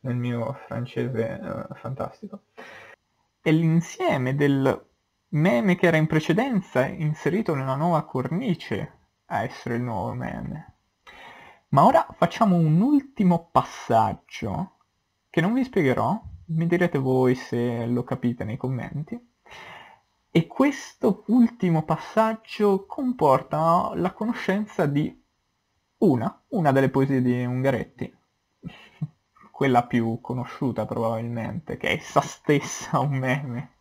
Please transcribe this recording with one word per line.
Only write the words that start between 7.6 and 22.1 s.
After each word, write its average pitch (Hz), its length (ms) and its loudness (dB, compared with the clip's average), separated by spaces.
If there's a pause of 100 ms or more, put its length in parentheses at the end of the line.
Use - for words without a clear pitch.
nuova 156 300 0
cornice 156 920 -4 (260)
a 107 180 -4
essere 117 320 -6
il 120 60 -2
nuovo 120 320 -6
meme. - 600 -10 (960)
Ma 143 120 6
ora 269 320 4
facciamo 185 400 2
un 165 240 4
ultimo 214 720 2
passaggio - 1300 -2 (520)
che - 120 0
non 185 100 2
vi 254 140 0
spiegherò, 143 580 0 (240)
mi 165 200 0
direte 175 300 2
voi 131 380 4
se 120 500 -2
lo 120 200 -2
capite 120 400 -2
nei 123 100 -6
commenti. 135 640 -6 (1120)
E 160 160 2
questo - 800 0
ultimo 190 560 4
passaggio 208 1000 0